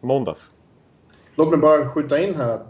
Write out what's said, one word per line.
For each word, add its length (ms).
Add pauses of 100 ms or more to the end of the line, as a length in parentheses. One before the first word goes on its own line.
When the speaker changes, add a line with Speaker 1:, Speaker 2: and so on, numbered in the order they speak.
Speaker 1:
måndags. 520 (840)
Speaker 2:
Låt 160
mig 80
bara 300
skjuta 320
in 140
här 160
att 200